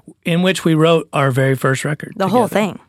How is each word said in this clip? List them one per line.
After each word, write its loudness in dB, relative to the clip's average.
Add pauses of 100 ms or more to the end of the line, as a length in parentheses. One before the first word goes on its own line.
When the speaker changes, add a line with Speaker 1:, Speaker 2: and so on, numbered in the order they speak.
(240)
Speaker 1:
in 0
which -2
we 2
wrote 2
our 0
very 2
first -2
record -8
Speaker 2:
The -2
whole 2
Speaker 1:
together. 0
Speaker 2:
thing. -18